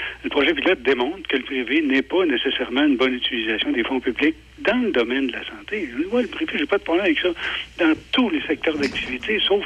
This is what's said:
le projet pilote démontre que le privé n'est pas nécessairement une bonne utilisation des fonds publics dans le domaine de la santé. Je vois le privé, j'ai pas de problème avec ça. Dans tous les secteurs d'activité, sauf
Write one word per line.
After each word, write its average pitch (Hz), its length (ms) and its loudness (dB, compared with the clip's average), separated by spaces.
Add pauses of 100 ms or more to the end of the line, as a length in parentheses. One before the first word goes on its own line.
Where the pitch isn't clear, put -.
(220)
le 139 80 -6
projet 143 240 2
pilote 160 300 0
démontre 135 460 0
que 139 80 0
le 123 60 -2
privé 135 380 0
n'est 135 200 4
pas 175 240 2
nécessairement 127 580 0
une 143 140 6
bonne 131 160 2
utilisation 113 580 -2
des 123 140 0
fonds 131 160 -2
publics 135 340 0 (240)
dans 202 160 2
le 240 160 2
domaine 135 360 0
de 113 40 -4
la - 140 -10
santé. 196 520 -8
Je 147 120 -2
vois 240 120 2
le 208 60 -2
privé, - 300 -6
j'ai 151 80 0
pas 202 120 0
de - 60 -4
problème 175 220 0
avec 160 140 2
ça. 180 100 0 (500)
Dans 311 140 4 (180)
tous 240 180 4
les 147 120 0
secteurs 151 360 -2
d'activité, 131 720 -2
sauf 196 180 2